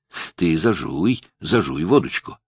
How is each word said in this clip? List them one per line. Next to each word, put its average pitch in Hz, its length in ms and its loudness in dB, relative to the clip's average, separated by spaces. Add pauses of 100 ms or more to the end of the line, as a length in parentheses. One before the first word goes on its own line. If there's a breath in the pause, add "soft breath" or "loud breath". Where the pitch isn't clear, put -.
(360 loud breath)
Ты 82 220 2
зажуй, 98 680 0 (160)
зажуй 78 440 0
водочку. - 640 0